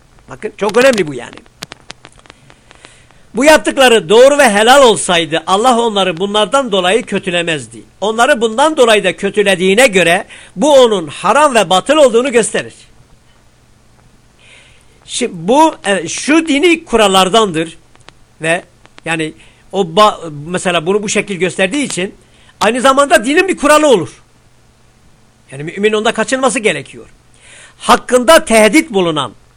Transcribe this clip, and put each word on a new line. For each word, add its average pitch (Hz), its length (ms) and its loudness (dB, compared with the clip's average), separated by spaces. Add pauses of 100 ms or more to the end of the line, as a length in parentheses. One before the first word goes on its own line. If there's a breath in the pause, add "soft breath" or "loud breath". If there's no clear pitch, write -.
(280)
Bakın 214 280 -14
çok 202 200 -2
önemli 240 300 2
bu 143 80 -10
yani. 117 220 -14 (2000 soft breath)
Bu 262 100 -2
yaptıkları 254 640 2
doğru 254 300 6
ve 277 120 4
helal 233 320 4
olsaydı 170 640 0
Allah 226 340 2
onları 196 360 -2
bunlardan 208 560 -2
dolayı 196 300 0
kötülemezdi. 165 800 -6 (180)
Onları 226 400 0
bundan 254 360 0
dolayı 220 280 2
da 180 120 -2
kötülediğine 196 720 0
göre 185 400 0 (300 loud breath)
bu 277 180 2
onun 220 320 4
haram 254 480 0
ve 196 160 2
batıl 190 260 2
olduğunu 254 360 0
gösterir. 196 420 -2 (2250 soft breath)
Şimdi - 300 -8
bu, 254 400 2 (100)
e, 185 240 -4
şu 320 400 -2
dini 320 360 0
kurallardandır 190 920 0 (640)
ve 165 220 -4 (400)
yani 160 280 -6 (400 soft breath)
o 190 100 -2
ba-, 170 500 0 (140)
mesela 175 400 -4
bunu 202 160 -2
bu 214 60 -8
şekil 202 280 -4
gösterdiği 185 480 -4
için 202 300 -8 (460 soft breath)
aynı 226 200 0
zamanda 269 440 2
dinin 339 240 0
bir 359 80 -2
kuralı 302 320 2
olur. 180 340 0 (1300)
Yani 139 100 -14
mümin 190 300 -4
onda 220 200 -2
kaçınması 254 460 -2
gerekiyor. 143 480 -6 (720 loud breath)
Hakkında 247 680 2
tehdit 226 460 2
bulunan, 165 420 -4 (240)